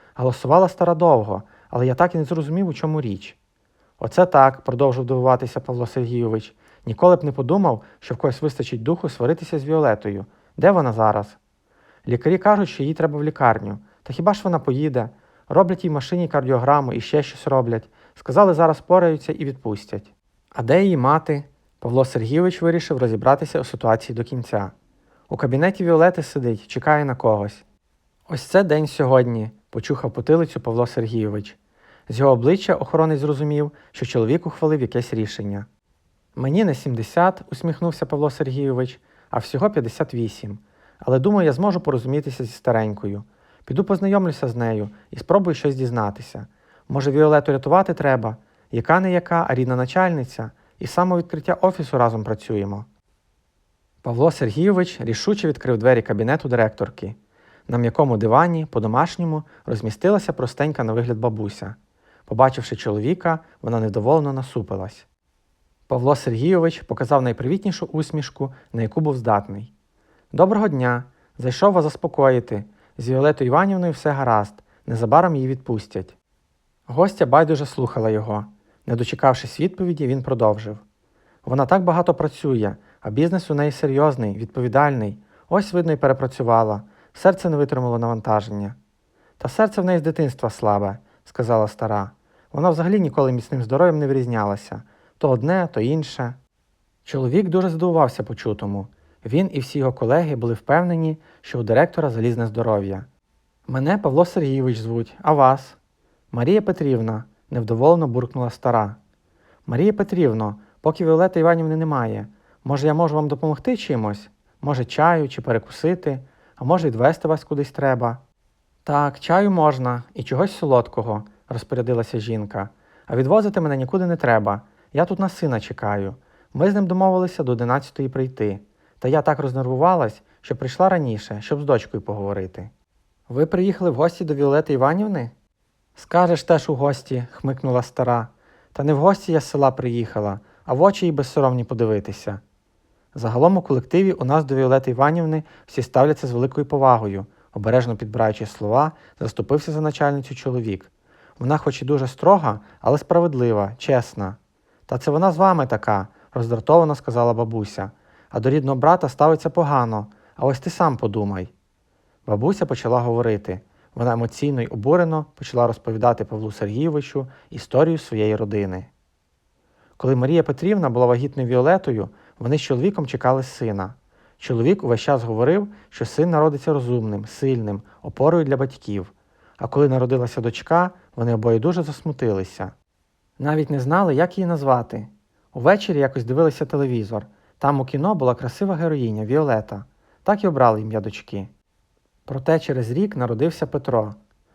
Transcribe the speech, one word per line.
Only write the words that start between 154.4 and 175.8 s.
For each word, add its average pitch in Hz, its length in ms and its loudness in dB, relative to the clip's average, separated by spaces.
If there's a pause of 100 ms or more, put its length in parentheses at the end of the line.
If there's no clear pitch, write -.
"Та 127 120 -4
це 139 120 -2
вона 170 220 2
з 156 40 -4
вами 175 300 4
така", 104 420 -2 (260)
роздратовано 127 600 2
сказала 120 400 0
бабуся. 110 560 -6 (400)
"А 113 100 -4
до 120 100 2
рідного 139 260 0
брата 156 320 4
ставиться 156 420 2
погано, 127 560 0 (300)
а - 100 -2
ось 135 140 0
ти 180 100 -6
сам 156 260 0
подумай". 101 580 -4 (720)
Бабуся 143 400 0
почала 123 340 0
говорити. 117 600 -2 (340)
Вона 120 180 -2
емоційно 117 500 -4
й 117 40 -4
обурено 156 680 0
почала 120 320 -2
розповідати 113 580 0
Павлу 107 280 -8
Сергійовичу 139 760 -4 (240)
історію 151 480 0
своєї 107 380 -2
родини. 101 500 -4 (1080)
Коли 131 200 2
Марія 143 260 2
Петрівна 170 480 0
була 123 160 4
вагітною 123 420 0
Віолетою, 127 600 2 (300)
вони 127 200 -2
з - 20 0
чоловіком 143 460 -2
чекали 127 360 0
сина. 107 520 -6 (440)
Чоловік 139 460 0
увесь 120 160 2
час 135 220 0
говорив, 127 460 0 (200)